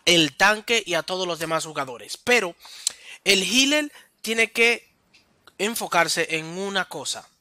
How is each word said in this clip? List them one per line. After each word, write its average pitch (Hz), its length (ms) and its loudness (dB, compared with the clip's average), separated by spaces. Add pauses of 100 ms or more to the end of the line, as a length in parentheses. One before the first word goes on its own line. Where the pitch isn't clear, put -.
el 165 300 4
tanque 214 500 2
y 180 80 -6
a 160 80 0
todos 185 260 -6
los 165 120 -6
demás 160 260 -4
jugadores. 131 520 -8
Pero 226 380 0 (680)
el - 180 4
healer 269 500 2 (300)
tiene 226 300 0
que 233 360 2 (680)
enfocarse 175 800 0
en 160 100 -4
una 190 400 -6
cosa: 123 420 -10 (140)